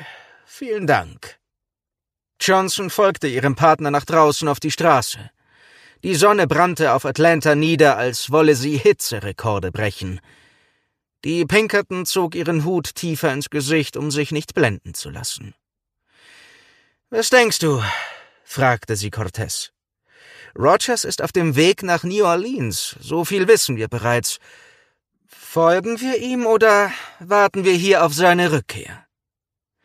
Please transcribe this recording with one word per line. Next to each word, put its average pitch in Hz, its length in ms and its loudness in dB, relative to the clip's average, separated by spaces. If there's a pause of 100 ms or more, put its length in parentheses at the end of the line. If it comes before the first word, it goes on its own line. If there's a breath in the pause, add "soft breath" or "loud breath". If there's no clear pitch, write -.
(460 loud breath)
Vielen 214 400 -8
Dank." 104 540 -2 (1000)
Johnson 190 500 0
folgte 190 380 0
ihrem 127 280 -2
Partner 156 340 2
nach 143 160 -2
draußen 156 420 2
auf 139 120 -2
die 156 120 -6
Straße. 139 600 0 (720 soft breath)
Die 185 120 -2
Sonne 196 320 4
brannte 156 460 2
auf 135 120 -2
Atlanta 156 500 2
nieder, 151 420 4
als 123 320 -4
wolle 151 260 6
sie 139 220 -2
Hitzerekorde 101 920 -2
brechen. 95 480 -6 (1040 soft breath)
Die 165 220 -2
Pinkerton 202 600 0
zog 170 300 -2
ihren 165 300 -2
Hut 175 300 -2
tiefer 160 360 -2
ins 139 180 -8
Gesicht, 147 460 -2
um 147 160 -6
sich 143 220 -4
nicht 151 200 -6
blenden 107 400 -2
zu - 160 -12
lassen. 101 460 -12 (1500 soft breath)
"Was 226 200 -2
denkst 240 300 2
du?", 147 220 0 (640 loud breath)
fragte 123 540 -2
sie 101 120 -6
Cortez. - 640 -8 (840 loud breath)
"Rogers 175 480 2
ist - 160 -6
auf 156 100 -4
dem 165 240 0
Weg 170 260 2
nach 175 220 -2
New 196 220 0
Orleans, 180 760 -4
so 156 240 -4
viel 185 240 0
wissen 190 300 4
wir 110 100 -4
bereits. 120 520 -2 (880 soft breath)
Folgen 180 760 0
wir 254 160 -2
ihm 247 280 -4
oder 208 460 4 (280 loud breath)
warten 196 440 2
wir 185 100 4
hier 180 300 4
auf 156 100 2
seine 175 380 2
Rückkehr?" - 540 -6 (800 soft breath)